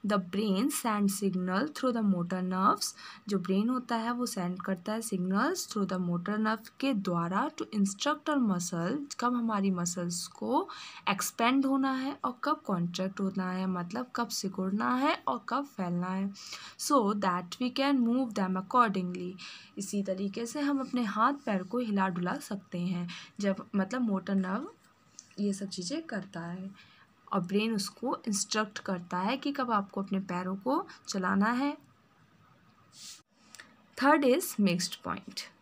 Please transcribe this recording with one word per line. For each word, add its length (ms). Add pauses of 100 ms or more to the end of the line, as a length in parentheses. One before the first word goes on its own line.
The 120 (160)
brain 400
send 400
signal 540
through 280
the 60 (100)
motor 280 (120)
nerves। 420 (340)
जो 100
ब्रेन 300
होता 260
है 160
वो 140
सेंड 360
करता 320
है 80
सिग्नल्स 680
through 240
the 160
motor 280 (100)
nerve 220 (100)
के 140
द्वारा 560 (120)
to 140
instruct 580
our 140
muscle। 720
कब 160
हमारी 360
मसल्स 560
को 420 (400)
एक्सपेंड 560
होना 260
है 340
और 180
कब 220
कॉन्ट्रैक्ट 540
होना 320
है, 160
मतलब 480
कब 120
सिकुड़ना 680
है 320
और 220
कब 160
फैलना 420
है। 260 (460)
So 360
that 460
we 180
can 280
move 320
them 260
accordingly। 680 (440)
इसी 260
तरीके 420
से 160
हम 180
अपने 240
हाथ 300
पैर 300
को 140
हिला 300
डुला 260
सकते 460
हैं 280 (320)
जब, 260 (100)
मतलब 260
मोटर 340
नर्व 360 (680)
ये 140
सब 160
चीज़ें 320
करता 380
है 300 (640)
और 60
ब्रेन 360
उसको 420 (100)
इंस्ट्रक्ट 520
करता 380
है 200
कि 140
कब 200
आपको 300
अपने 180
पैरों 360
को 320 (200)
चलाना 440
है। 260 (2250)
थर्ड 280
is 360
mixed 460
point। 340 (200)